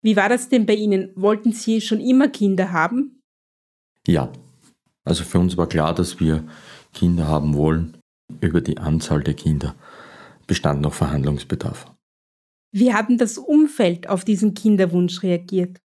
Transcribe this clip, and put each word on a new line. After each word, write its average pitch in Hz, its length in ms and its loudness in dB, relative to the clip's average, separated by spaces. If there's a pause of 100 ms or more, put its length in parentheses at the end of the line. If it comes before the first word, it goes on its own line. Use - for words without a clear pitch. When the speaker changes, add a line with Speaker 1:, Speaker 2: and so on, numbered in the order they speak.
Speaker 1:
Wie 220 140 2
war 202 120 2
das 247 200 0
denn 233 180 4
bei 214 80 2
Ihnen? 196 400 0
Wollten 214 380 0
Sie 220 280 -2
schon 220 200 -4
immer 262 280 4
Kinder 190 440 0
haben? 233 500 -2 (840)
Speaker 2:
Ja, 73 240 0 (720)
also 85 200 -2
für - 140 0
uns 90 180 2
war 85 120 0
klar, 80 260 0
dass - 260 -4
wir 78 240 2 (480)
Kinder 87 340 0
haben 76 280 0
wollen. 80 420 0 (440)
Über 85 200 0
die - 180 -6
Anzahl 78 440 -2
der 73 120 -2
Kinder 73 400 -2 (720)
bestand 73 360 -2
noch 76 120 -2
Verhandlungsbedarf. 71 920 -4 (840)
Speaker 1:
Wie 233 200 2
hat 214 160 0
denn 240 100 4
das 233 200 -2
Umfeld 262 680 2
auf 185 160 -2
diesen 208 300 0
Kinderwunsch 180 680 2
reagiert? 180 640 -2